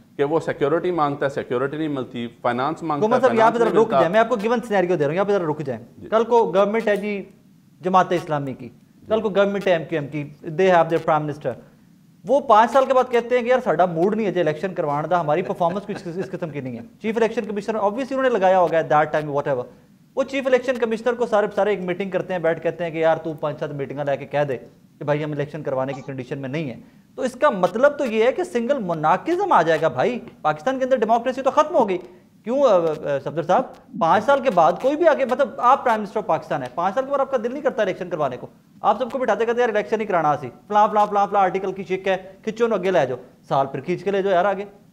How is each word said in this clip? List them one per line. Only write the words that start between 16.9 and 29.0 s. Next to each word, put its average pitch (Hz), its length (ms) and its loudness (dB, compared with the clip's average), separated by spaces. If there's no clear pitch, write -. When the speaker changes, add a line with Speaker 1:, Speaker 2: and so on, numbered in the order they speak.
Speaker 2:
Chief 220 160 -4
election 226 240 0
commissioner 208 360 -4
obviously 214 340 -2
उन्होंने 262 180 0
लगाया 190 280 4
होगा 165 260 4
at 143 80 -6
that 151 240 2
time, 151 200 -4
whatever। 139 280 -2
वो 269 60 0
chief 269 240 -4
election 254 300 2
commissioner 233 380 -2
को 240 100 -2
सारे, 208 220 2
सारे 202 260 0
एक 180 60 -4
मीटिंग 180 320 -4
करते 180 220 -2
हैं, 175 100 -4
बैठ 160 200 0
कहते 170 200 -4
हैं 165 100 -6
कि 160 100 -2
यार 160 140 4
तू 160 160 -6
पाँच 147 260 -6
सात 151 120 -6
meeting 139 280 -6
लेके 139 260 -4
कह 143 180 -2
दे 135 120 -4
कि 156 60 -12
भाई 147 160 0
हम 151 120 -6
election 147 280 -6
करवाने 135 320 -4
की 131 80 -12
condition 135 360 -10
में 135 120 -8
नहीं 147 200 -6
है। 110 140 -12
तो 262 80 -4
इसका 254 260 0
मतलब 220 460 2
तो 294 80 -2
ये 220 200 2
है 262 60 4
कि 359 140 -2
single 247 340 -2
monarchism 196 760 0